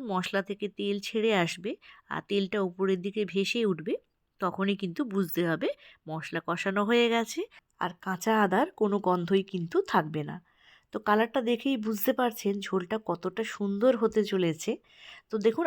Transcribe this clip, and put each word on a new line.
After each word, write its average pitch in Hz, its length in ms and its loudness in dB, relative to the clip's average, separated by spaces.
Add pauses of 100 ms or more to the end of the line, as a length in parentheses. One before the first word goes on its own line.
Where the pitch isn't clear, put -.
মশলা 196 380 0
থেকে 202 240 -6 (100)
তেল 202 240 -2
ছেড়ে 220 360 0
আসবে 180 360 -2 (360)
আর 156 200 -6
তেলটা 202 340 0
উপরের 190 380 0
দিকে 202 240 -2
ভেসে 196 420 0
উঠবে, 180 280 -2 (460)
তখনই 190 360 0
কিন্তু 190 280 -4
বুঝতে 190 420 0
হবে 170 220 0 (380)
মশলা 160 340 -6
কষানো 190 440 -2
হয়ে 233 240 4
গেছে, 226 320 0 (400)
আর 175 100 -2 (120)
কাঁচা 190 400 0
আদার 202 320 4
কোনো 208 240 0
গন্ধই 185 460 2
কিন্তু 175 320 -4 (100)
থাকবে 156 380 0
না। 151 120 -10 (560)
তো 214 80 -6
কালারটা 220 420 2
দেখেই 240 340 0
বুঝতে 220 360 0
পারছেন 233 480 0
ঝোলটা 190 360 -2 (100)
কতটা 180 400 -4
সুন্দর 202 500 2
হতে 220 280 2
চলেছে। 180 460 0 (580)
তো - 100 -6
দেখুন, 226 280 2